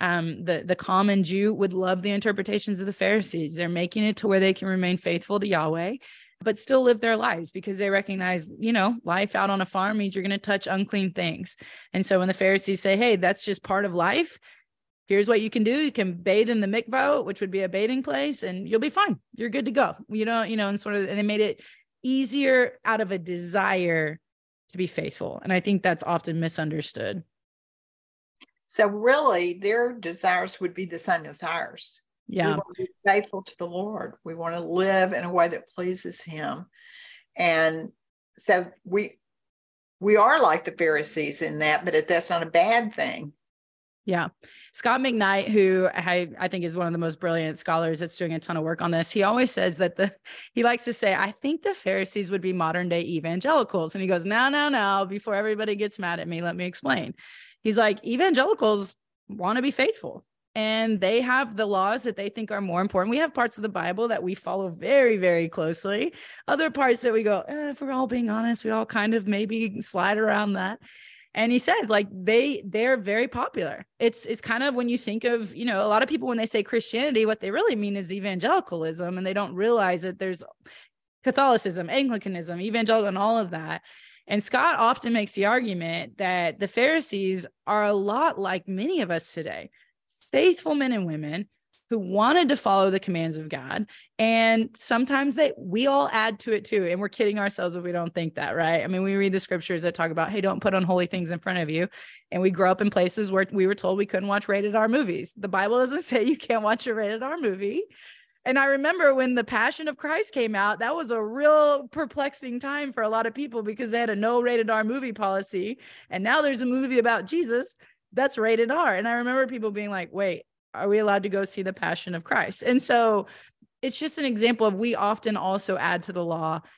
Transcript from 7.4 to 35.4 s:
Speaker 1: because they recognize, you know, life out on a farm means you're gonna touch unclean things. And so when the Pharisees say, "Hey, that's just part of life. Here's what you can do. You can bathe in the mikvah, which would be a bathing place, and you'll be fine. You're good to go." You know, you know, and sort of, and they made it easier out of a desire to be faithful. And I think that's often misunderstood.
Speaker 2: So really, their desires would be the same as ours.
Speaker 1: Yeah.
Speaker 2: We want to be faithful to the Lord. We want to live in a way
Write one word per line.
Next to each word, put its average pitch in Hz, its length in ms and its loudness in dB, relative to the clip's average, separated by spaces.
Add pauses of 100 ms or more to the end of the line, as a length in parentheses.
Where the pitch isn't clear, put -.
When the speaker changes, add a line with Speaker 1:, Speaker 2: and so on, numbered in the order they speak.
Speaker 1:
because 190 260 -8
they 202 120 0
recognize, 190 680 -2
you 226 140 0
know, 220 320 2
life 190 320 0
out 196 140 2
on 196 100 0
a 185 60 -2
farm 202 320 -2
means 196 180 -2
you're 190 80 -4
gonna 196 140 -2
touch 196 280 -2
unclean 190 460 -2
things. 175 440 -6 (360)
And 185 120 0
so 190 140 2
when 185 80 2
the 185 80 0
Pharisees 196 460 2
say, 196 160 2
"Hey, 233 180 4
that's 180 300 2
just 202 180 -4
part 196 220 0
of 180 100 -4
life. 208 460 0 (640)
Here's 202 220 4
what 226 120 6
you 220 100 -2
can 220 120 2
do. 214 80 4
You 294 220 2
can 185 220 -2
bathe 190 360 2
in 226 80 2
the 202 80 0
mikvah, 262 580 0
which - 160 -6
would 190 120 -4
be 190 100 -2
a 185 60 -2
bathing 220 340 -2
place, 277 400 -4
and 185 260 -8
you'll 220 120 2
be 294 100 -2
fine. 381 300 0 (160)
You're 233 140 -4
good 226 160 -2
to 269 40 -2
go." 226 240 0 (140)
You 214 160 -4
know, 226 180 -2
you 220 140 -4
know, 202 120 0
and 202 120 -4
sort 208 160 -4
of, 196 120 -2
and 202 80 -4
they 208 60 0
made 208 180 0
it 208 220 0 (400)
easier 262 800 2
out 220 160 0
of 196 120 -2
a 190 60 -4
desire 175 1000 0 (480)
to - 80 -16
be 180 100 -2
faithful. - 560 -6
And 190 100 -2
I 180 80 4
think 196 220 0
that's 170 200 0
often 165 360 -2
misunderstood. 156 880 -4 (1400)
Speaker 2:
So - 220 4
really, 208 640 2
their 220 380 0
desires 180 680 -2
would 175 140 -4
be 185 100 -6
the 170 140 -8
same 165 280 -2
as 147 160 -10
ours. - 580 -8 (260)
Speaker 1:
Yeah. 170 220 0
Speaker 2:
We 160 40 2
want - 240 -6
to 185 60 -6
be 185 80 -8 (160)
faithful 202 360 0
to - 160 -14
the 175 80 -6
Lord. 190 480 -8 (100)
We 165 100 -10
want 165 200 -6
to 175 60 -6
live 185 520 2
in 165 120 -2
a 175 80 -6
way 170 160 4